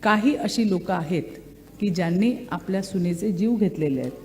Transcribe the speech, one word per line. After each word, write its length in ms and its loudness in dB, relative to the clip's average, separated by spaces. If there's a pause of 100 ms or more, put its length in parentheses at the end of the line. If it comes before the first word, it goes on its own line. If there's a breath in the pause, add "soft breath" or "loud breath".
काही 340 4
अशी 340 0
लोकं 240 0
आहेत 280 0 (580)
की 80 0
ज्यांनी 440 2 (180)
आपल्या 320 -2
सुनेचे 500 -2
जीव 220 2
घेतलेले 460 0
आहेत. 120 -4 (120)